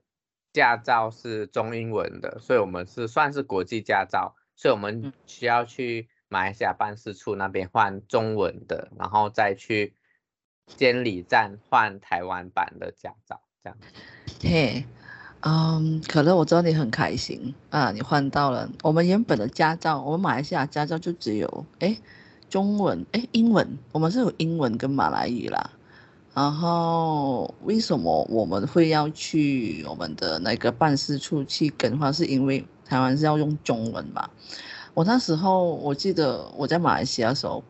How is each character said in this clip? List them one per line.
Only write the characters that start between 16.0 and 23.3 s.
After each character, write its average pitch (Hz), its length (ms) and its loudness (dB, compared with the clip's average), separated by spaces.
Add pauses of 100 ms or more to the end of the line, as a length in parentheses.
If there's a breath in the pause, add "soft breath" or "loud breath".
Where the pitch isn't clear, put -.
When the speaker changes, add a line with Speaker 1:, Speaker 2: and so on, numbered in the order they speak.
Speaker 2:
可 151 140 4
乐， 175 140 6
我 160 100 6
知 160 80 2
道 170 80 6
你 170 120 2
很 151 180 2
开 92 240 -2
心 - 380 -8 (180)
啊， 131 200 2
你 104 80 -8
换 139 300 0
到 143 220 2
了。 113 180 -4 (140)
我 160 80 4
们 170 160 4
原 202 160 4
本 147 160 2
的 104 80 -2
驾 160 280 2
照， 160 260 -2
我 143 100 -4
们 170 80 0
马 156 160 0
来 139 80 -2
西 147 100 -6
亚 139 140 0
驾 151 180 -2
照 160 140 -4
就 175 140 -4
只 107 220 -6
有， - 300 -4 (140)
哎， 214 180 0 (500 loud breath)
中 202 300 0
文， 113 260 0 (100)
哎， 240 180 -4